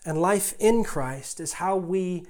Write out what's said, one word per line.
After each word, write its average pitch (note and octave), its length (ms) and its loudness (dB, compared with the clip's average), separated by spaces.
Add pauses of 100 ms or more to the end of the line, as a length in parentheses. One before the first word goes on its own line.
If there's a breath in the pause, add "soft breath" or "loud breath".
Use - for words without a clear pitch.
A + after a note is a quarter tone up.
and D#3+ 180 0
life G3 380 2
in A3+ 240 6
Christ C3+ 560 -6
is D#3 140 -8
how F#3+ 220 0
we F3+ 540 -2